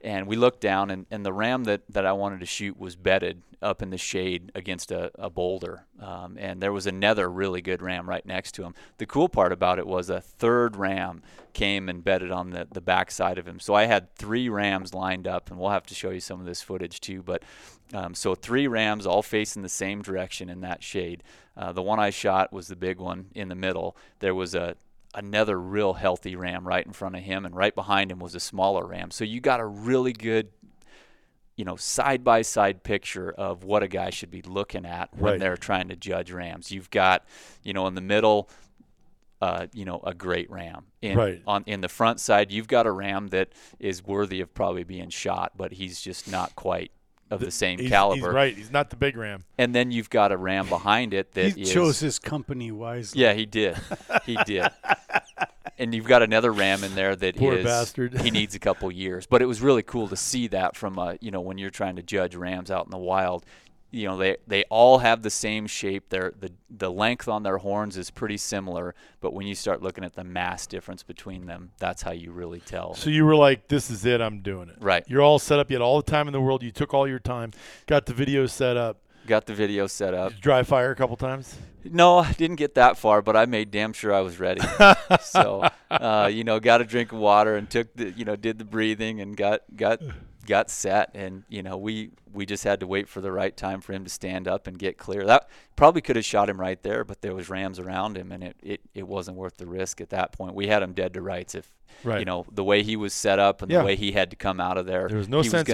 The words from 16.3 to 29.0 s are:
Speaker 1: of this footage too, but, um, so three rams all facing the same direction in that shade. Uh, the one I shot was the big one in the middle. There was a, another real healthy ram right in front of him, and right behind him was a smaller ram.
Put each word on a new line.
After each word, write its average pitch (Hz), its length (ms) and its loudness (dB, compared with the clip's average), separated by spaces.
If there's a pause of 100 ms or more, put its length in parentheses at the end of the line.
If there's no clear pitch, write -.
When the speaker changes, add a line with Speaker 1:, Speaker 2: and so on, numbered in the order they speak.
Speaker 1:
of 90 60 -14
this 87 160 -10
footage 90 380 -10
too, 95 220 -12
but, 87 200 -6 (500)
um, 90 220 -8
so 95 200 -2
three 135 340 0
rams 107 380 0
all 95 160 2
facing 107 400 -4
the 92 60 -10
same 98 320 -6
direction 92 480 -8
in 90 140 -14
that 90 200 -10
shade. 87 400 -8 (360)
Uh, 92 140 -8
the 92 100 -6
one 107 180 0
I 104 80 2
shot 95 460 0
was 92 140 -14
the 95 80 -12
big 90 220 -4
one 90 360 -10
in 101 140 -10
the 90 60 -10
middle. 90 420 -6 (240)
There 92 140 0
was 92 200 -4
a, 87 220 -4 (360)
another 104 480 -2
real 95 340 -2
healthy 92 420 -2
ram 90 300 -8
right 92 200 -2
in - 60 -18
front 95 240 -10
of 92 60 -12
him, 95 220 -8
and 87 100 -12
right 98 200 0
behind 98 380 -2
him 90 80 -12
was 87 160 -14
a 87 40 -10
smaller 95 460 0
ram. 90 240 -10